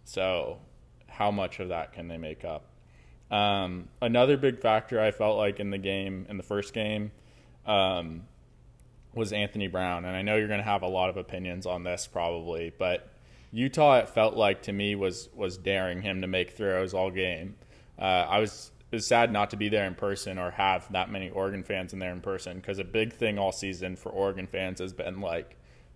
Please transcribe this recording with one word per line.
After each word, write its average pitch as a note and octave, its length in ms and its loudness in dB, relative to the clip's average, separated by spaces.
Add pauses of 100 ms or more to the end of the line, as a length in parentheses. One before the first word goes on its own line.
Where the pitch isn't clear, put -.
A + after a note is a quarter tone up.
So F#2 540 -2 (500)
how G#2 240 0
much G2 260 -2
of F#2 120 -6
that E2 220 -6
can E2+ 140 -10
they E2+ 120 -10
make D#2 260 -10
up? D#2 220 -8 (680)
Um, G2 560 0 (120)
another B2 360 6
big C3 240 2
factor A2+ 400 2
I G#2+ 100 4
felt G#2+ 260 2
like G2+ 220 2
in G2+ 120 -4
the G2 80 -4
game, F#2+ 500 -4
in G#2 80 -8
the F#2 80 -8
first G2+ 280 -4
game, G#2+ 380 -2 (560)
um, F#2 640 2 (880)
was G#2+ 160 -2
Anthony G#2 340 -2
Brown, F2+ 380 -2
and F#2 120 -4
I F#2+ 60 -4
know G#2+ 140 2
you're G#2+ 120 2
gonna G#2 140 -2
have G2+ 200 0
a F2+ 60 0
lot F#2 220 2
of F2+ 60 -4
opinions F#2 500 -6
on F2+ 160 -4
this F2+ 240 -4
probably, E2+ 720 -4
but F2+ 300 0 (440)
Utah, C3+ 460 6
it A2 100 4
felt - 280 4
like G2+ 260 4
to G#2 100 -6
me, G2+ 220 0
was, F#2+ 400 -2
was F#2 220 -4
daring F#2 460 0
him F#2+ 180 -2
to F#2 60 -2
make F#2 240 0
throws F#2+ 440 0
all F#2+ 160 0
game. F2+ 440 -4 (440)
Uh, - 40 -10 (260)
I G2 120 4
was, - 300 -2 (220)
it A#2 40 -2
was A2 100 -4
sad A#2 260 6
not G#2 180 2
to G#2+ 60 -8
be G#2 120 0
there G#2 180 2
in F2+ 80 -4
person G2 440 -4
or F2+ 120 -2
have F#2+ 420 2
that F#2 180 0
many F#2+ 200 -6
Oregon G2 320 -2
fans F#2+ 300 -4
in F#2+ 60 -8
there F#2 140 -4
in F2+ 80 -8
person, F#2 400 -6
'cause G2 180 -4
a F#2+ 60 -2
big A2 280 0
thing G#2+ 260 0
all G2 140 2
season F#2 440 -6
for - 140 -10
Oregon G2 360 -2
fans F#2+ 340 -4
has F#2 120 -6
been, F#2 280 -6
like, E2+ 360 -4 (400)